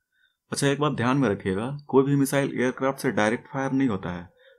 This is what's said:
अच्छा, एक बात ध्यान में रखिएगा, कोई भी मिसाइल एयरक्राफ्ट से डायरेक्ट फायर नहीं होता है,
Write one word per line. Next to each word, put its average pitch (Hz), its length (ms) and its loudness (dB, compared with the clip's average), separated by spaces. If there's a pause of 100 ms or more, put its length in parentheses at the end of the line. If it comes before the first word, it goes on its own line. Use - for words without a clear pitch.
(520)
अच्छा, - 140 -2
एक 139 140 0
बात 147 120 0
ध्यान 120 240 0
में 135 120 2
रखिएगा, 101 500 -2 (100)
कोई 135 160 6
भी 143 120 2
मिसाइल 139 440 0
एयरक्राफ्ट 131 380 -2
से 135 120 -2
डायरेक्ट 107 420 0
फायर 135 200 -2
नहीं 135 160 2
होता 95 220 -2
है, 87 220 -12 (260)